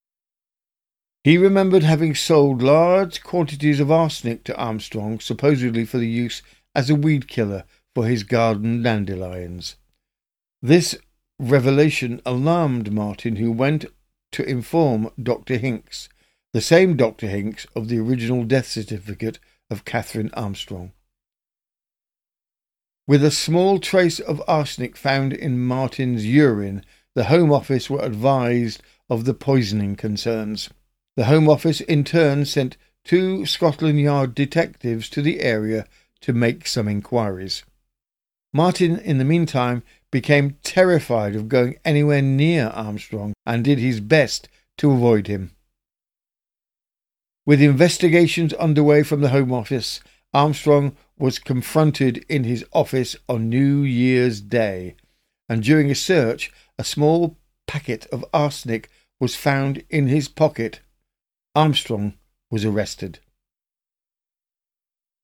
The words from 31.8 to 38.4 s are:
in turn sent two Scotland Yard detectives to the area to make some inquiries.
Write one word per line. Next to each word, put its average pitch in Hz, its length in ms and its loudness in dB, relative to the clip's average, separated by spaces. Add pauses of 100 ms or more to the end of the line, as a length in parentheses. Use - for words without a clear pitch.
in 147 240 0
turn 147 400 2
sent 135 320 -4 (260)
two 185 420 0
Scotland 156 540 0
Yard 143 340 0
detectives 127 760 -4
to - 120 -6
the 143 200 -2
area 107 440 -2 (360)
to - 100 -4
make 120 340 0
some 113 220 -2
inquiries. 101 800 -4 (880)